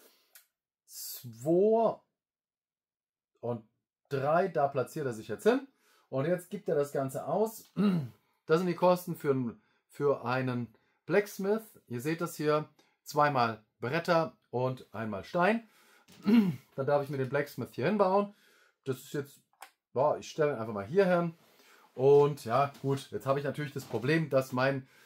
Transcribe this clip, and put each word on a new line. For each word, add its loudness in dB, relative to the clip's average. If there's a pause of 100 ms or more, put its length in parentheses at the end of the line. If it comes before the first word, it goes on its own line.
(880)
Zwei 0 (1500)
und -6 (460)
drei, 0
da -2
platziert -4
er -4
sich -12
jetzt -8
hin. 2 (400)
Und -4
jetzt -2
gibt -10
er 0
das 0
Ganze -4
aus. -4
<clears throat> 0 (640)
Das 2
sind 0
die -2
Kosten 0
für, -4
n-, -2 (300)
für 0
einen -2 (320)
Blacksmith. -2 (240)
Ihr -8
seht -4
das -8
hier, 0 (340)
zweimal 0 (160)
Bretter 0 (140)
und -4
einmal -8
Stein. 0 (300)
<clears throat> 0
Dann -4
darf 2
ich -8
mir -6
den -4
Blacksmith -6
hier -4
hinbauen. 0 (500)
Das -6
ist -20
jetzt -10 (540)
ja, 0
ich -14
stelle -2
ihn -6
einfach -8
mal -6
hier 2
hin. 0 (600)
Und 4
ja, 0 (100)
gut, -4
jetzt -8
habe 0
ich -6
natürlich -6
das -10
Problem, 4
dass 4
mein 2 (180)